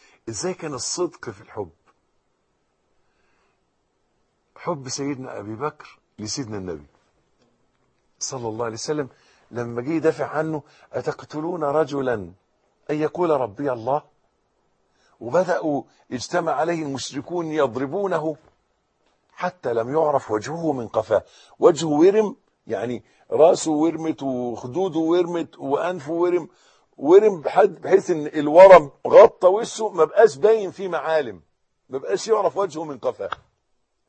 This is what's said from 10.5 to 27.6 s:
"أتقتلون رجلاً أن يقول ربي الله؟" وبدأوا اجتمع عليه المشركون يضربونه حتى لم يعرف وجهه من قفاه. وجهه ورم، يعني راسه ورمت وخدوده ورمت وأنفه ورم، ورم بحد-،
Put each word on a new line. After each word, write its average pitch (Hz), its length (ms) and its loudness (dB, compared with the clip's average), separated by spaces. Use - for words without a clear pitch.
"أتقتلون 156 680 -8
رجلاً 139 500 -2
أن 151 60 -4
يقول 156 340 -2
ربي 131 420 -2
الله؟" 123 320 -4
وبدأوا 147 640 -2
اجتمع 165 400 -4
عليه 160 320 -4
المشركون 139 600 -8
يضربونه 151 920 -4
حتى 180 420 -6
لم 117 220 -4
يعرف 151 360 0
وجهه 147 420 -4
من 120 140 -8
قفاه. 107 360 0
وجهه 160 280 4
ورم، 190 480 2
يعني 110 360 -8
راسه 160 400 4
ورمت 156 520 -4
وخدوده 127 760 -6
ورمت 170 580 -2
وأنفه 147 540 -6
ورم، 170 380 -2
ورم 180 440 6
بحد-، 185 400 2